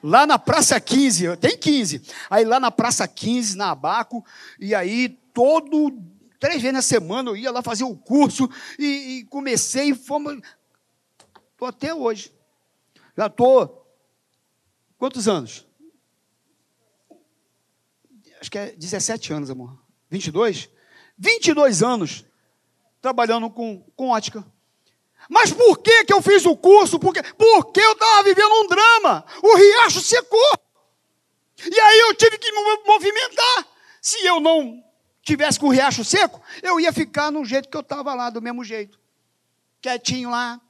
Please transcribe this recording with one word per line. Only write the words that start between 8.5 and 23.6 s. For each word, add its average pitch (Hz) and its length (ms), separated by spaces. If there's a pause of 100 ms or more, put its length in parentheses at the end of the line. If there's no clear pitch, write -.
e, 294 80
e 262 400
comecei, 277 720
fomos, 294 440 (1160)
tô 247 80
até 269 300
hoje, 233 360 (840)
já - 100
tô, 240 400 (1300)
quantos 247 280
anos? 151 380 (2750)
Acho - 120
que 214 60
é 202 160
dezessete 180 600
anos, 147 160
amor, 131 320 (280)
vinte 190 180
e 156 40
dois? 196 380 (480)
Vinte 427 300
e 330 60
dois 269 280
anos 226 440 (760)
trabalhando 233 460
com, 220 340 (140)